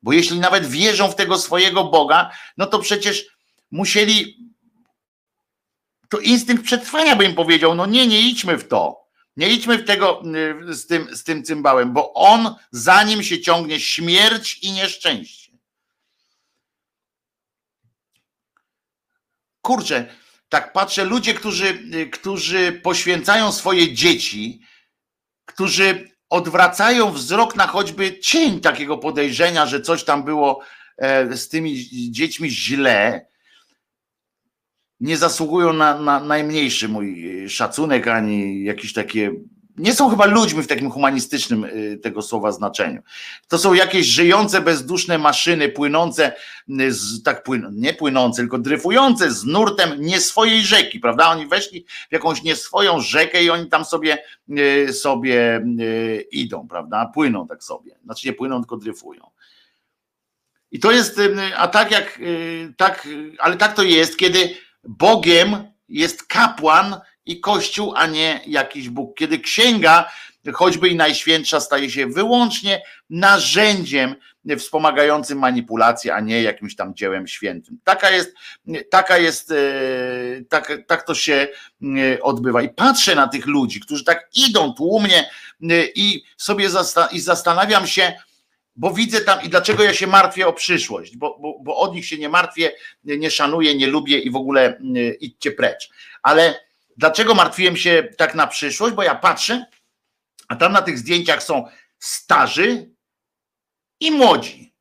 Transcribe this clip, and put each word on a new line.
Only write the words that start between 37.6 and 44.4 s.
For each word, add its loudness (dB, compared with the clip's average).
ani -2
jakieś -8
takie, -4
nie 0
są 2
chyba 4
ludźmi 2
w -8
takim -4
humanistycznym, -2
y, -10
tego -8
słowa -4
znaczeniu. -6
To 0
są 4
jakieś 4
żyjące, 4